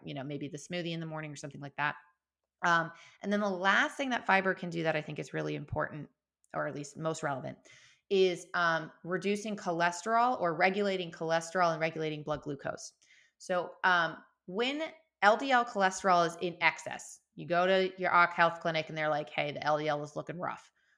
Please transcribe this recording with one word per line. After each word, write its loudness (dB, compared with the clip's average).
you -10
know, -8
maybe -8
the -10
smoothie -8
in -6
the -8
morning -8
or -12
something -12
like -12
that. -2
Um, 4
and -2
then 0
the 0
last 0
thing -2
that -2
fiber 4
can -8
do -4
that 2
I 0
think -10
is -10
really -4
important, -6
or -2
at -6
least -10
most -4
relevant, -6
is, 2
um, 0
reducing -2
cholesterol 0
or 0
regulating 0
cholesterol 0
and -4
regulating -4
blood -4
glucose. -8
So, -2
um, 4
when -2
L 8
D 0
L 4
cholesterol 4
is -4
in -4
excess. -2
You -12
go 2
to 4
your 0
Occ 6
Health 4
clinic -2
and -8
they're 0
like, 0
"Hey, -2
the -6
L 4
D -2
L 0
is -12
looking -8
rough." -8